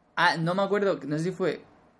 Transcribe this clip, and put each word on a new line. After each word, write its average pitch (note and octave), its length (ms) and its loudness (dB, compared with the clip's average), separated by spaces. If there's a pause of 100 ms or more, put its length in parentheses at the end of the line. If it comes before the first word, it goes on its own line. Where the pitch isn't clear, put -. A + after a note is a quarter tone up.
(180)
ah, E3 200 4
no E3 160 0
me G3 80 0
acuerdo, G3 460 2
no D3 100 -2
sé D#3+ 60 -2
si F3+ 80 -2
fue, F3 320 -2 (360)